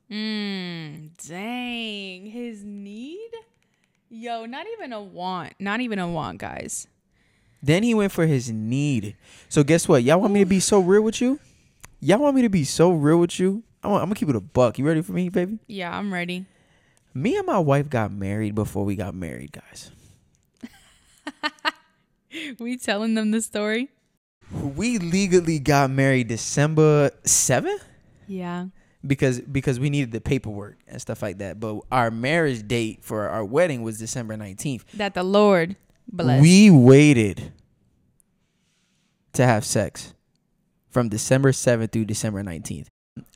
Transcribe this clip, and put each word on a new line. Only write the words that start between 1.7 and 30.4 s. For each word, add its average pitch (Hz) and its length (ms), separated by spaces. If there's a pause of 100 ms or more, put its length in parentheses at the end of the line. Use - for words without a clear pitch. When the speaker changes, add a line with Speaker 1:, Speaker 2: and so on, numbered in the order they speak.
Speaker 1:
his 226 360
need? 214 680 (800)
Yo, 226 360
not 285 200 (100)
even 311 160
a 208 100
want. 180 560
Not 202 220
even 226 180
a 180 100
want, 143 300
guys. - 480 (760)
Speaker 2:
Then 156 200
he 240 120
went 202 180
for 170 140
his 131 260
need. 113 640 (320)
So 151 160
guess 160 240
what? 135 160
Y'all 156 160
want 202 140
me 202 60
to 196 60
be 185 140
so 208 200
real 190 220
with 220 200
you? 262 180 (600)
Y'all 175 180
want 285 180
me 254 60
to 233 80
be 175 140
so 170 280
real 156 260
with 170 220
you? 196 240 (180)
I - 60
want, 202 140
I'm 151 60
gonna 208 120
keep 165 80
it 127 80
a 101 40
buck. 117 380
You 135 80
ready 160 140
for 180 120
me, 180 180
baby? 190 360
Speaker 1:
Yeah, 180 300
I'm 196 160
ready. 180 320 (680)
Speaker 2:
Me 196 220
and 392 100
my 294 120
wife 143 300
got 110 240
married 104 420
before 104 300
we 101 120
got 98 180
married, 76 380
guys. - 380 (1300)
Speaker 1:
<laughs> 302 260 (1080)
We 240 180
telling 220 380
them 214 160
the 220 100
story? 220 500 (600)
Speaker 2:
We 170 460
legally 170 640
got 139 300
married 135 380
December 147 840 (140)
seventh? 311 600 (420)
Speaker 1:
Yeah. 180 400 (400)
Speaker 2:
Because, 135 340
because 135 380
we 139 120
needed 143 220
the 113 80
paperwork 104 580 (100)